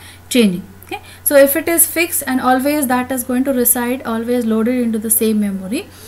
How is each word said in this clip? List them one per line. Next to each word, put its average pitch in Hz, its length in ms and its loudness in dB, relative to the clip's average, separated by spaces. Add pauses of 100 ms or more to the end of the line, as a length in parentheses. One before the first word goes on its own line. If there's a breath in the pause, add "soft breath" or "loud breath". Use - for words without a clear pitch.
(300 loud breath)
changing. 196 360 2 (200)
Okay, 403 160 -12 (240 loud breath)
so 294 100 2
if 277 220 8
it 320 100 -2
is 339 180 2
fixed - 400 -2
and 262 140 -2
always 262 480 0
that 254 240 -2
is 254 140 -4
going 254 180 0
to 277 80 0
reside, 247 520 0
always 233 420 -2
loaded 226 340 0
into 226 180 0
the 220 120 -6
same 220 320 0
memory, 202 440 -6 (220 loud breath)